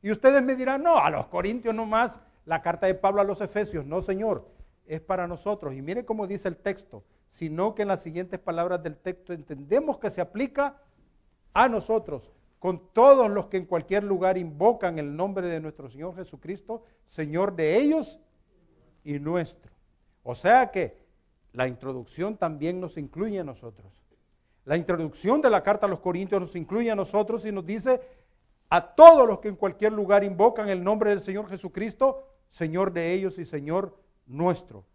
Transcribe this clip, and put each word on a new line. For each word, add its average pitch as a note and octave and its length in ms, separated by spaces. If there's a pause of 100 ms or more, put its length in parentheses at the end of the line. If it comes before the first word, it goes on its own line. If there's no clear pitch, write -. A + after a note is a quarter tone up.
Y G3 100
ustedes C4 320
me B3+ 140
dirán, C4 260
"No, E4 140
a E3 140
los D3 160
corintios A3 480
nomás, A3 440 (280)
la E3 160
carta F3 240
de F#3+ 80
Pablo G3 260
a G3 40
los G3+ 180
efesios". F#3+ 420
No, D#3 160
Señor, G3+ 480 (380)
es D#3 160
para F3+ 260
nosotros. F3 460
Y C3+ 80
mire G3+ 240
cómo A3 200
dice G3 220
el E3+ 80
texto, F#3+ 480 (260)
"Sino E3+ 440
que A3 80
en G3+ 60
las F#3+ 140
siguientes F3+ 380
palabras E3+ 420
del D#3 140
texto F3+ 380
entendemos D#3+ 640
que G#3+ 100
se F#3 140
aplica C#4 580 (720)
a A#3 160
nosotros, A3 640 (260)
con - 360
todos B3+ 360
los G3+ 180
que F#3+ 100
en F3+ 80
cualquier F#3 360
lugar F#3 360
invocan F3 600
el C#3+ 160
nombre F#3+ 320
de E3 140
nuestro D3+ 300
Señor D#3+ 260
Jesucristo, F#3+ 680 (220)
Señor E3 480
de E3 220
ellos D4 420 (840)
y D3 140
nuestro". D#3+ 540 (500)
O B2 120
sea A#3 360
que E3 320 (500)
la B2+ 160
introducción C3 680
también E3 420
nos F3+ 160
incluye F#3+ 420
a F3 60
nosotros. A2 480 (720)
La C#3+ 120
introducción F3 680
de B3+ 80
la G3 120
carta G#3 220
a G3+ 40
los F3+ 120
Corintios F#3 400
nos F3+ 160
incluye G#3+ 340
a G#3+ 40
nosotros G#3 500
y G#3+ 80
nos F#3+ 140
dice, A#3 340 (680)
"A F3 240
todos D#4 340
los G3 120
que G#3+ 80
en F#3+ 80
cualquier G#3+ 360
lugar G3+ 320
invocan G#3 460
el F3+ 120
nombre G#3 280
del G3 100
Señor G3 280
Jesucristo, G#3+ 800 (220)
Señor F3 440
de E3+ 200
ellos F#3+ 260
y E3+ 60
Señor D#3+ 540 (260)
nuestro". C3+ 720